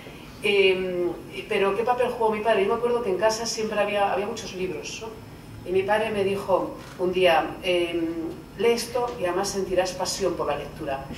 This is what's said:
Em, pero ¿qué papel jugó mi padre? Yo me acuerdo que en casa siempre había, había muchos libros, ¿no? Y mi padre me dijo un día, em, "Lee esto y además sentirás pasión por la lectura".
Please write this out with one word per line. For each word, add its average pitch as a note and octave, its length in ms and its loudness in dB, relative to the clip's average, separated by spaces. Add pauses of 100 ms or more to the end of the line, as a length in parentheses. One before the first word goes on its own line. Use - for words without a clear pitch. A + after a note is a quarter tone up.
(420)
Em, F#3 680 4 (380)
pero G3 280 2
¿qué A3+ 80 2
papel B3 240 2
jugó A3 220 2
mi G#3+ 100 0
padre? G#3+ 240 4
Yo G#3 40 2
me A#3 60 2
acuerdo A#3+ 280 2
que G3 80 -2
en F3+ 60 2
casa A3 300 2
siempre G#3 340 -2
había, G3+ 320 2
había F#3+ 140 -2
muchos G3+ 280 -8
libros, - 460 -6
¿no? A3 80 -10 (600)
Y F3+ 40 -4
mi F#3+ 100 4
padre G#3+ 280 2
me G#3 140 0
dijo F#3+ 500 0 (240)
un F3+ 140 2
día, E3 500 4
em, F3 420 0 (540)
"Lee A#3 140 6
esto A#3+ 340 -2 (120)
y F3+ 60 -4
además F#3 240 0
sentirás F3+ 440 0
pasión F3+ 420 -2
por D3+ 140 -2
la D3 100 0
lectura". C#3+ 480 -6 (120)